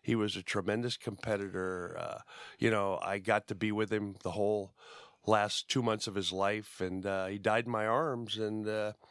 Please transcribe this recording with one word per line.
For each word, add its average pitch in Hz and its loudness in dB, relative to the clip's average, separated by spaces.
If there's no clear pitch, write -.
He 117 2
was 104 2
a 92 -8
tremendous 107 0
competitor. 92 -4
Uh, - -6
you 113 4
know, 98 2
I 98 -2
got 104 2
to 107 -4
be 107 0
with 107 0
him 104 -2
the 90 -2
whole 101 0
last 104 4
two 131 2
months 110 2
of 98 -4
his 92 -2
life, 101 0
and, 92 -2
uh, 95 0
he 101 -4
died 110 2
in 120 -4
my 107 2
arms, 120 0
and, 107 -2
uh, 107 -2